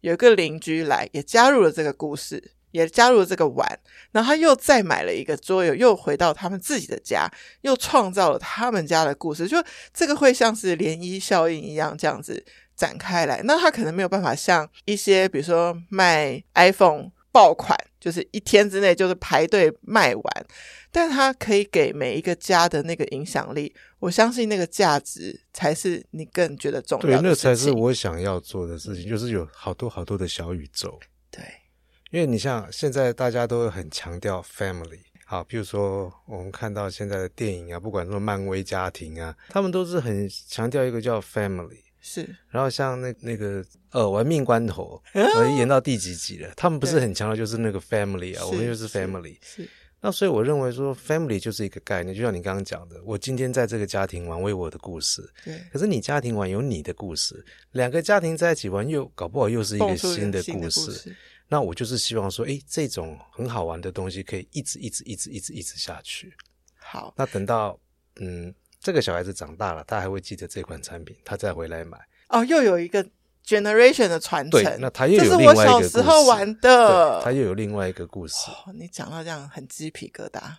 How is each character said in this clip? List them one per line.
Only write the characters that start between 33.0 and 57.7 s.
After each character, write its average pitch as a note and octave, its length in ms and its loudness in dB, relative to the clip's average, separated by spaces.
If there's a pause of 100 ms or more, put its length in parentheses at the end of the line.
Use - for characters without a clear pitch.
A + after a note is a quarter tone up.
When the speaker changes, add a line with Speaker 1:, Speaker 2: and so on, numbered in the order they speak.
Speaker 2:
大 B2 180 -2
家 A#2+ 160 -2
都 A#2 240 -2
很 E2+ 180 -12
强 F2 300 -10
调 F#2 240 -6
family， F2+ 560 -10 (260)
好， F2+ 200 -10
譬 - 120 -12
如 G#2+ 60 -6
说 G2 500 -4 (140)
我 G2+ 120 -14
们 F#2 120 -12
看 G#2 240 -10
到 G2+ 160 -6
现 G2+ 180 -10
在 G2 100 -6
的 F#2 100 -6
电 G#2+ 260 -6
影 E2+ 180 -14
啊， F2 60 -10
不 F#2+ 100 -10
管 F#2+ 160 -6
说 G2 140 -8
漫 G2+ 300 -4
威 F#2+ 160 -4
家 F#2 260 -4
庭 E2 320 -14
啊， E2 100 -12 (160)
他 G3 140 -2
们 F#3+ 80 -2
都 F#3 140 -2
是 F3 160 -4
很 G2+ 280 -4 (200)
强 A#2 200 -6
调 C3+ 160 0
一 B2+ 60 -2
个 A#2 100 -6
叫 A2+ 200 -2
family。 F#2+ 580 -6 (220)
Speaker 1:
是。 - 280 -12 (200)
Speaker 2:
然 B2 120 -4
后 C3+ 80 0
像 B2+ 320 -4
那， B2+ 200 -8
那 A#2 160 -8
个， G2+ 280 -8 (280)
呃， A2 180 2
玩 G#2+ 160 0
命 D3+ 180 0
关 A#2 220 2
头， F#2 400 -10
Speaker 1:
<laughs> - 80 -20
Speaker 2:
呃， D#4 420 4
演 B2 120 2
到 C3+ 120 4
第 B2+ 160 -2
几 F2+ 200 -8
集 F#2 220 -12
了， E2+ 180 -14
他 F3+ 120 0
们 D#3 120 -2
不 C3+ 40 -2
是 D3+ 140 2
很 A2+ 160 0
强 G#2 140 -4
调 G#2+ 80 -2
就 A2 100 -4
是 A2+ 120 -6
那 A2+ 120 -2
个 G2 80 -6
family F#2 580 -4
啊， E2 40 -10
Speaker 1:
对。 F2 60 -8
Speaker 2:
我 F2+ 80 -4
们 A#2 120 -2
就 A#2+ 80 -4
是 A2 140 -10
family。 F#2+ 520 -8
Speaker 1:
是， - 180 -20
是， F#3+ 40 -14
是。 E3+ 80 -16 (300)
Speaker 2:
那 G3+ 100 -4
所 G3 160 -2
以 - 20 2
我 A#2 140 2
认 C#3+ 160 0
为 B2+ 140 -2
说 C3+ 240 -4
family D#3 420 -4
就 A2 140 -6
是 G#2+ 120 -6
一 G2 40 -6
个 - 140 -14
概 F#2 200 -4
念， F#2 100 -8
就 G2 80 -10
像 A#2 140 -2
你 F2 80 -8
刚 F#2+ 140 -6
刚 G2 80 -6
讲 F2 240 -12
的， E2+ 160 -20
我 G#2 120 -8
今 C3 200 -8
天 B2+ 160 -4
在 A#2+ 160 0
这 A2+ 100 -4
个 G2+ 80 -4
家 F#2+ 180 -4
庭 F2 220 -10
玩， E2+ 160 -8
我 G2+ 80 -2
有 G2 60 -4
我 F2 120 -6
的 - 100 -14
故 E2 220 -14
事。 - 220 -6 (220)
Speaker 1:
对。 E3 180 -14 (100)
Speaker 2:
可 C#3 60 -6
是 F#3 80 0
你 E3 140 0
家 C#3+ 200 -4
庭 A#2+ 140 -4
玩 G2+ 160 -4
有 G2 100 -4
你 A#2 220 -4
的 F2 100 -10
故 F2+ 220 -10
事， - 320 -8 (240)